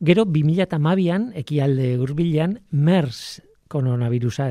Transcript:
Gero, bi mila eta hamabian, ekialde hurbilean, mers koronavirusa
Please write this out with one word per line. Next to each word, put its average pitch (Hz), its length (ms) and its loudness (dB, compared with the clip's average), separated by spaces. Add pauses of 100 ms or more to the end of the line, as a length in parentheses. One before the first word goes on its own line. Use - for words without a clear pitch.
Gero, 180 240 4
bi 156 200 0
mila 170 200 2
eta 170 160 -2
hamabian, 185 560 0
ekialde 135 540 0 (100)
hurbilean, 156 560 -2 (140)
mers 147 720 0 (260)
koronavirusa 123 840 -2